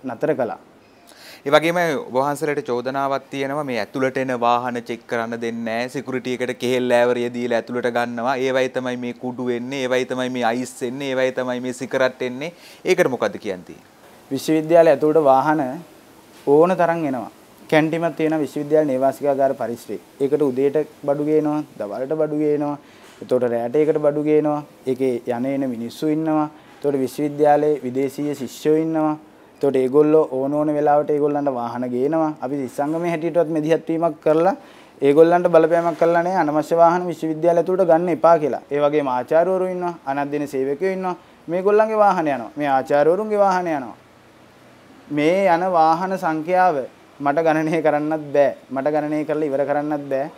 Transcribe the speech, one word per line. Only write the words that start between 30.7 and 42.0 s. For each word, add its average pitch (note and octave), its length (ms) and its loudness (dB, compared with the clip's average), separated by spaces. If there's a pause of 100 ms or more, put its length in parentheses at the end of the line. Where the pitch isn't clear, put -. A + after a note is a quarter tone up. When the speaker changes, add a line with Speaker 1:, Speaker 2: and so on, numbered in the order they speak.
Speaker 1:
වෙලාවට D3 400 2
ඒගොල්ලන්ට C#3+ 400 0
වාහන A#2+ 300 -6 (100)
ගේනවා. D#3 340 0 (160)
අපි C#3 120 -6 (180)
සංගමයේ E3 380 -4
හැටියටවත් E3 420 -2
මෙදිහත් D#3+ 360 0
වීමක් E3 340 -2
කරලා D#3+ 280 4 (560)
ඒගොල්ලන්ට E3+ 460 6
බලපෑමක් E3 460 4
කරලා E3+ 260 4
නැහැ. F#3 160 0
අනවශ්‍ය D3+ 400 0
වාහන F3 260 4
විශ්වවිද්‍යාල D#3+ 520 0
ඇතුළට F#3 280 0
ගන්න E3+ 280 4
එපා E3+ 260 6
කියලා. B2 180 -2 (140)
ඒ D3 100 0
වගේම D3 300 0
ආචාර්යවරු F3 580 0
ඉන්නවා, F3 220 -6 (160)
අනධ්‍යයන C#3+ 420 -4
සේවකයෝ C#3+ 440 -2
ඉන්නවා. F#3 200 -6 (320)
මේගොල්ලන්ගේ G#3 560 2